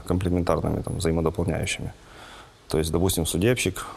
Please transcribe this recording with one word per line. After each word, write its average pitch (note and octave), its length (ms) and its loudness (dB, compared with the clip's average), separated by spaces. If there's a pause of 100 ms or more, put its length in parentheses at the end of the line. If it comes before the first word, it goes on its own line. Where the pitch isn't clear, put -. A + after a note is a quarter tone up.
комплементарными, F2 760 2
там, - 160 -6
взаимодополняющими. E2 920 0 (800)
То - 80 0
есть, D#2+ 140 0
допустим, E2+ 340 2
судебщик, F#2+ 600 2 (120)